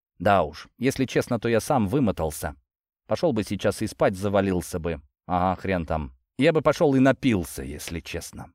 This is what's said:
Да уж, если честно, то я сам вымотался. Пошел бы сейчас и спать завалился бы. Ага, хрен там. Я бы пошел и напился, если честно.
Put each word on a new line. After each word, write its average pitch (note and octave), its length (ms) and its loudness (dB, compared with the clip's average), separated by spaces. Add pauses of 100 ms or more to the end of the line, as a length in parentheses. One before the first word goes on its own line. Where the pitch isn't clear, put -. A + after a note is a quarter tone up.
(200)
Да F#2+ 240 4
уж, - 240 -8 (100)
если B2 280 0
честно, B2 340 -2
то A#2+ 100 -2
я A2+ 100 4
сам A#2 280 2
вымотался. F2 640 -2 (540)
Пошел C3+ 260 0
бы G#2+ 100 0
сейчас G2+ 380 -2
и A2 60 -4
спать A#2+ 280 0
завалился F#2+ 640 0
бы. D#2+ 240 -4 (240)
Ага, F2+ 340 0
хрен F2+ 280 -2
там. D#2 240 -4 (260)
Я D3 140 4
бы D#3 100 2
пошел C#3+ 340 2
и C3+ 40 4
напился, B2+ 640 2
если D2 360 -10
честно. - 560 -12